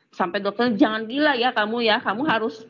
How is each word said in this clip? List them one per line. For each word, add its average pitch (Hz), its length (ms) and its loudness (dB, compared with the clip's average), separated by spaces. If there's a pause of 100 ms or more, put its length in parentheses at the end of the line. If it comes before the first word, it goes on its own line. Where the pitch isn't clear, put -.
Sampai 185 300 -2
dokter, 202 320 -2
"Jangan 220 340 2
gila 285 300 0
ya 247 160 0
kamu 226 320 0
ya, 208 160 4
kamu 220 240 -2
harus 226 460 -2